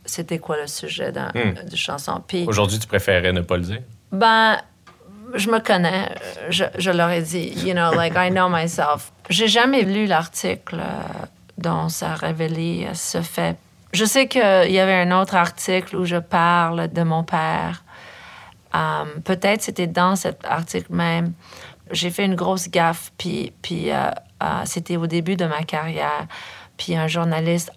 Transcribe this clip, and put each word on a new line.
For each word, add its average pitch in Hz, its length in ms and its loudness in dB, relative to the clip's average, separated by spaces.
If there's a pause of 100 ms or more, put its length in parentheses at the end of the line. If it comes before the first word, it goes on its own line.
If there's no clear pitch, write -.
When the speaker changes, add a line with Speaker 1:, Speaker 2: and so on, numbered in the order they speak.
Speaker 1:
c'était 165 340 -6
quoi 156 180 -4
le 147 100 -4
sujet - 460 -6
d'un, 135 200 -6
Speaker 2:
Hmm. 113 200 0 (140)
Speaker 1:
de - 80 -12
chanson. - 520 -4
Puis 175 180 -2
Speaker 2:
Aujourd'hui, 104 320 2
tu 107 80 -6
préférais 92 480 2
ne 92 80 0
pas 87 160 -2
le 87 60 -2
dire ? 98 160 -6 (320)
Speaker 1:
Ben, 220 460 4 (760)
je 202 160 0
me 220 100 4
connais. 180 500 2 (400)
Je, 175 160 0 (120)
je 185 140 0
l'aurais 170 300 2
dit, 165 320 -4 (120)
you 185 80 0
know, 170 220 2
like, 170 220 2
I 180 120 4
know 185 200 4
myself. 160 640 0 (160)
J'ai 196 180 2
jamais 240 360 4
lu 196 220 0
l'article, 170 760 -2
euh, - 440 -8 (320)
dont 165 300 -2
ça 160 240 -4
a 160 40 -4
révélé, 165 760 -4
euh, - 40 -8
ce - 280 -4
fait. 170 340 -2 (380)
Je 202 100 2
sais 262 240 4
qu'il 262 140 2
y 190 380 6
avait 190 140 6 (160)
un - 80 2
autre 190 180 2
article 180 600 0
où 175 80 0
je 175 140 0
parle 170 720 2
de 170 140 0
mon 165 200 2
père. 160 640 -2 (880)
Euh, 156 300 -2 (180)
peut-être 196 380 0
c'était 185 260 -2
dans 180 300 2
cet - 280 -6
article 170 480 -4
même. 170 380 0 (600)
J'ai 175 200 -2
fait 202 140 0
une 190 100 2
grosse 180 340 -2
gaffe, 165 480 0
puis, 147 440 -6
puis, 165 320 -4
euh, 135 160 0 (340)
euh, - 20 0 (200)
c'était 175 320 -4
au 165 100 -2
début 170 300 -2
de 175 80 0
ma 156 180 -2
carrière. 156 640 -4 (480)
Puis - 200 -4
un 160 120 0
journaliste 165 680 0